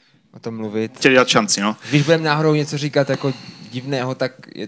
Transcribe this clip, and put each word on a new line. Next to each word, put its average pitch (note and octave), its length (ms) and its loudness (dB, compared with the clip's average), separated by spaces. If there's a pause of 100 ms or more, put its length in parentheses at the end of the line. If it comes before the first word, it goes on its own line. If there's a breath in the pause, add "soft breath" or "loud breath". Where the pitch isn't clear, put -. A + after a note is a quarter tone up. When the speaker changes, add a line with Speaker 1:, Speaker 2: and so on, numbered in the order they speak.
(340 soft breath)
Speaker 1:
o - 60 -20
tom A2+ 180 -10
mluvit. A2 400 -4
Speaker 2:
Chtěli C3+ 180 4
dát B2+ 120 6
šanci, G#2 340 2
no. G#2+ 140 0 (140)
Speaker 1:
Když C#3+ 140 4
budeme D#3+ 200 2
náhodou D#3 300 2
něco D3 240 -2
říkat C#3+ 320 0
jako C3+ 240 -2 (380)
divného, B2+ 440 -6
tak B2+ 160 -6 (240)
je, G#2+ 120 -10